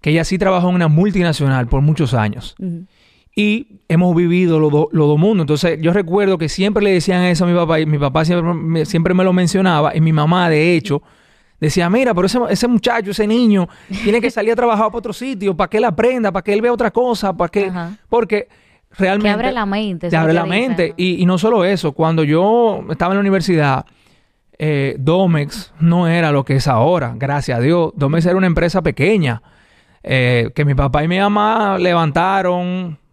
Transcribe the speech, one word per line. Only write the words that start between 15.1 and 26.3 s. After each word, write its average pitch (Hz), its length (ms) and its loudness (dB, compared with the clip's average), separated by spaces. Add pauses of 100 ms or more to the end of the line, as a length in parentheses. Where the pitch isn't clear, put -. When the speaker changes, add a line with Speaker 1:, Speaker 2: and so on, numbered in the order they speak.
Speaker 1:
sitio, 202 420 -6
para 180 140 -2
que 214 80 -2
él 240 80 2
aprenda, 226 480 0
para 185 100 -6
que 208 80 -4
él 202 100 2
vea 240 120 0
otra 220 180 -2
cosa, 226 400 -2
para 170 160 -2
que", 202 200 -2
Speaker 2:
Ajá. 180 260 -8 (160)
Speaker 1:
porque... 226 400 -2 (480)
Realmente 202 320 0
Speaker 2:
Que 202 40 2
abre 233 200 -2
la 226 120 -2
mente, 196 440 -4
Speaker 1:
te 165 60 0
Speaker 2:
eso - 60 2
Speaker 1:
abre 160 120 2
Speaker 2:
que 175 60 2
Speaker 1:
la 165 40 -2
Speaker 2:
dicen, 196 240 -2
Speaker 1:
mente. 185 220 0
Speaker 2:
¿no? - 80 -10
Speaker 1:
Y, 180 240 0
y 175 40 2
no 180 120 2
solo 214 260 2
eso, 175 300 0
cuando 160 320 0
yo 196 680 2
estaba 170 220 -2
en 196 60 0
la - 20 0
universidad, 165 640 0 (760)
eh, 143 360 -2
Domex 165 800 0
no 170 280 2
era 165 240 0